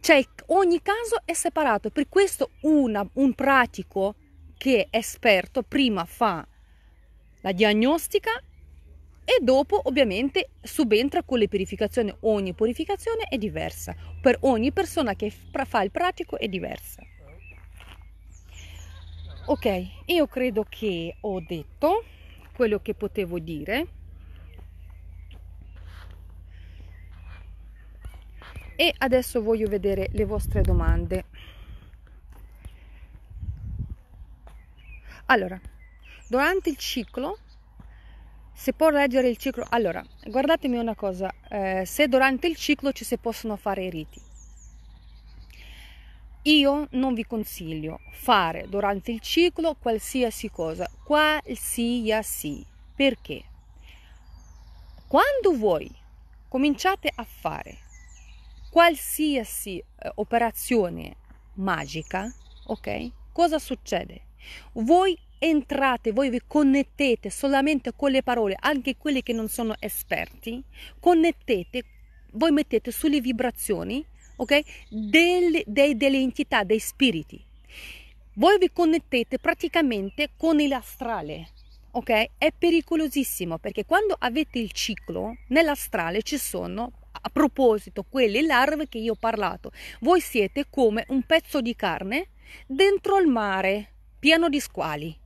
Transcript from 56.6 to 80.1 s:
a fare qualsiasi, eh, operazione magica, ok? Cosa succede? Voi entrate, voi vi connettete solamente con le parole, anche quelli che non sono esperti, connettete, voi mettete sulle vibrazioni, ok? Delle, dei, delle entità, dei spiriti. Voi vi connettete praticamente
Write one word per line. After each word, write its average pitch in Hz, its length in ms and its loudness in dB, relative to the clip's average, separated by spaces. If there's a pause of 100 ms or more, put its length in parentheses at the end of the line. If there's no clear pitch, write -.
a 233 120 -10
fare - 540 -10 (920)
qualsiasi, 294 1080 2
eh, - 360 -14
operazione 214 1040 -2 (380)
magica, 185 800 -4 (340)
ok? 214 440 -8 (220)
Cosa 320 260 2
succede? 180 680 -8 (480)
Voi 339 440 4 (260)
entrate, 269 680 0
voi 262 180 2
vi 233 160 -2
connettete 277 840 2
solamente 277 680 0
con 277 160 0
le 262 100 2
parole, 220 340 0
anche 269 400 -2
quelli 285 280 -2
che 240 80 -4
non 220 160 -4
sono 220 320 -4
esperti, - 800 -8 (380)
connettete, 320 800 2 (520)
voi 302 180 2
mettete 247 400 0
sulle 277 280 0
vibrazioni, 226 840 -4 (300)
ok? 285 240 2 (280)
Delle, 330 800 4
dei, 277 300 4
delle 269 220 2
entità, 262 440 0
dei 208 160 2
spiriti. - 640 -2 (880)
Voi 339 240 8
vi 359 140 4
connettete 311 680 2
praticamente 285 960 0